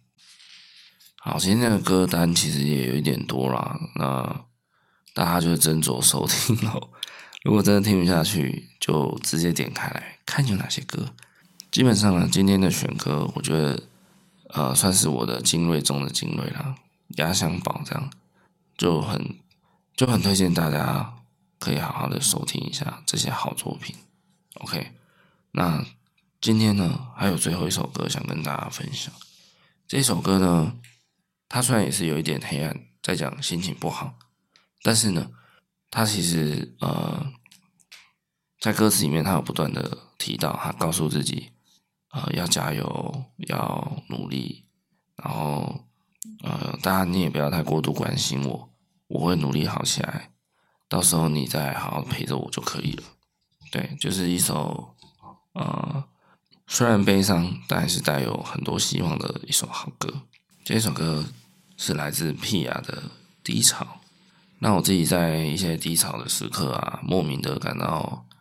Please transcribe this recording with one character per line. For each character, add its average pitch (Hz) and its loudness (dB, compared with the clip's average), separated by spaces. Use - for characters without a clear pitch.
好， 80 -6
今 92 4
天 120 4
的 107 4
歌 92 4
单 85 4
其 85 2
实 71 0
也 69 2
有 64 2
一 73 0
点 - 0
多 65 0
啦， - -4
那 - -2
大 - 0
家 85 2
就 82 4
斟 78 4
酌 64 0
收 - 4
听 - 2
咯。 - -6
如 - 4
果 104 6
真 98 6
的 101 6
听 101 4
不 87 4
下 87 6
去， 82 0
就 - 2
直 - -2
接 85 2
点 69 -2
开 - -6
来 - -10
看 143 2
有 107 2
哪 - -2
些 - -4
歌。 - -6
基 - 4
本 123 8
上 98 6
呢， 90 4
今 95 4
天 98 6
的 95 4
选 - -2
歌， 73 -2
我 - -6
觉 - -2
得， 73 2
呃， 67 0
算 95 4
是 95 4
我 62 0
的 58 -2
精 85 2
锐 82 4
中 69 0
的 67 -4
精 - -4
锐 - -4
啦， 131 -8
压 80 2
箱 87 0
宝 - -4
这 - -6
样， - -4
就 85 2
很， - -4
就 127 4
很 113 4
推 98 4
荐 92 4
大 85 2
家 - 0
可 - -2
以 71 0
好 - -4
好 - -4
的 - -4
收 - 0
听 - -4
一 - -8
下 - -6
这 - -2
些 - 0
好 - -2
作 - -8
品。 - -12
OK， - -8
那 80 0
今 110 4
天 110 6
呢， 92 0
还 101 0
有 92 2
最 85 0
后 87 0
一 92 -2
首 - -2
歌 - -4
想 - -4
跟 - -6
大 71 -4
家 - -6
分 - -8
享。 - -10
这 - 0
首 117 2
歌 95 4
呢， 87 4
它 123 -4
虽 127 2
然 104 4
也 67 -2
是 92 0
有 76 2
一 80 0
点 73 -2
黑 71 -4
暗， - -6
在 - -2
讲 71 -6
心 85 -4
情 - -6
不 - -4
好， - -8
但 117 2
是 110 2
呢， 73 -2
它 113 0
其 104 0
实， 80 0
呃， 50 -2
在 110 2
歌 107 6
词 98 4
里 76 2
面， 80 2
它 98 0
有 78 2
不 69 -4
断 - 0
的 - -6
提 - -6
到， - -2
他 78 -4
告 - -2
诉 80 0
自 73 0
己， - -6
呃， - -6
要 - -2
加 - 0
油， - -4
要 - -4
努 - -6
力， - -8
然 - -8
后， - -4
呃， - -4
大 92 0
家 95 4
你 90 2
也 82 2
不 78 -2
要 73 2
太 82 0
过 80 0
度 73 0
关 - -2
心 - 0
我， - -6
我 - -4
会 87 4
努 73 0
力 76 2
好 - -4
起 - 0
来， - -6
到 - 2
时 85 4
候 82 4
你 76 0
再 71 -2
好 - -6
好 73 -4
陪 - -6
着 69 -2
我 - -6
就 - -6
可 - -4
以 - -2
了。 - -10
对， - -6
就 - -2
是 92 -2
一 90 0
首， 80 -2
呃， - -4
虽 - 2
然 104 6
悲 98 6
伤， 90 2
但 90 0
还 78 0
是 - -2
带 73 0
有 55 -2
很 - -8
多 87 -2
希 - 0
望 85 -2
的 - -6
一 - -8
首 - 0
好 - -10
歌。 - -8
这 113 0
首 113 0
歌 78 -2
是 - -4
来 73 -4
自 76 -2
Pia 69 -2
的 - -10
《低 58 -2
潮》。 - 2
那 104 2
我 87 4
自 92 2
己 87 4
在 82 2
一 78 0
些 85 0
低 82 -4
潮 82 0
的 - -8
时 - -4
刻 67 -2
啊， - -4
莫 90 2
名 73 -2
的 - -2
感 - -4
到 - -4